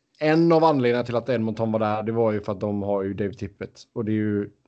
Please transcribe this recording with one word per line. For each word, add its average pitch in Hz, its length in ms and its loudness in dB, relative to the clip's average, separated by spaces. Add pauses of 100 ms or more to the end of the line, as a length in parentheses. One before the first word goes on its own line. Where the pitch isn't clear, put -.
(200)
en... 165 320 4
av 160 120 6
anledningarna 123 420 2
till 117 100 -4
att 117 140 -2
Edmonton 110 420 -2
var 110 80 0
där, 107 240 -2
det 110 80 -4
var 113 200 2
ju 104 100 -2
för 107 100 -6
att 95 80 -6
de 104 240 -4
har 101 200 -2
ju 98 100 -4
Dave 101 200 -4
Tippett. - 600 -14
Och 120 120 -6
det 107 60 -2
är - 20 0
ju 107 360 -2 (180)